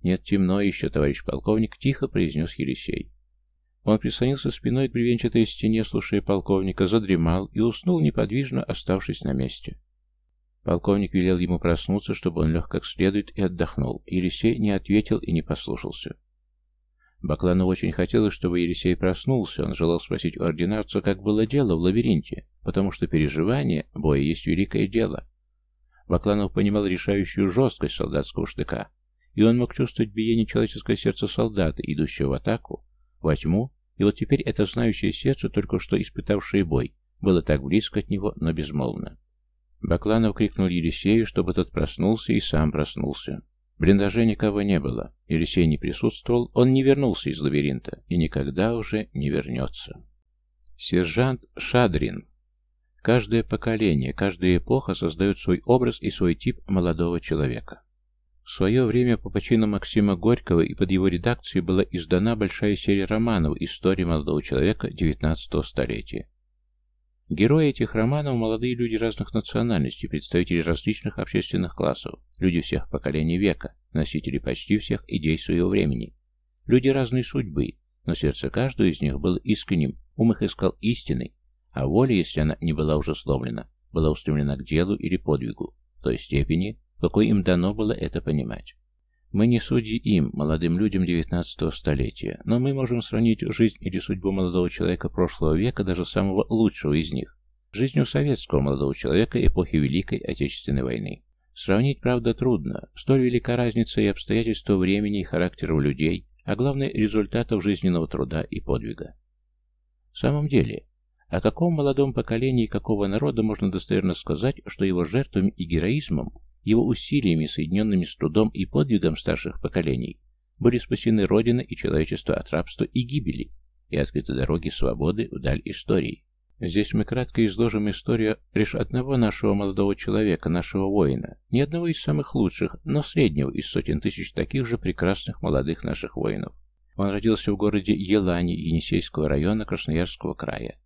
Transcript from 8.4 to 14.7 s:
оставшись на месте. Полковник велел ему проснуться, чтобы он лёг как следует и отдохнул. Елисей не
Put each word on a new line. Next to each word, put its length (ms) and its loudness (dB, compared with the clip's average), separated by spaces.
оставшись 600 -4
на 100 -2
месте. 440 -4
Полковник 500 0
велел 240 4
ему 220 0
проснуться, 540 0
чтобы 280 -2
он 120 2
лёг 160 -2
как 160 -4
следует 520 -2
и 40 -2
отдохнул. 640 -2
Елисей 520 0
не 140 0